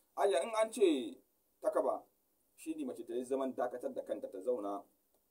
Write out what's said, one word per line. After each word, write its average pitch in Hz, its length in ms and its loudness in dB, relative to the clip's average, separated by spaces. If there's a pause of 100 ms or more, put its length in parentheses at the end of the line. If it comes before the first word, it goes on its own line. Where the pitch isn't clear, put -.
(160)
Aya - 260 4
in 233 140 -4
an 220 160 2
ce 151 460 4 (440)
takaba, - 400 2 (540)
shi 160 200 -8
ne 151 100 -6
mace 117 200 -6
ta 113 80 -8
yi 127 120 -2
zaman 131 280 -2
dakatar 127 400 -4
da - 80 -6
kanta 107 300 -6
ta 95 100 -8
zauna 101 400 -2 (500)